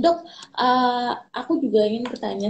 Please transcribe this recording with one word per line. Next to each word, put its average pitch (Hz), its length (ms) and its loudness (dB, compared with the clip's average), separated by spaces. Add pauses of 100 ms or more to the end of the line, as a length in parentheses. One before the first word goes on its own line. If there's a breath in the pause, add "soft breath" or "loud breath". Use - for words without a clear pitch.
Dok, 339 140 4 (440 loud breath)
eh, 247 500 2 (280)
aku 254 120 -4 (120)
juga 214 260 2
ingin 233 200 -4
bertanya, 202 400 -6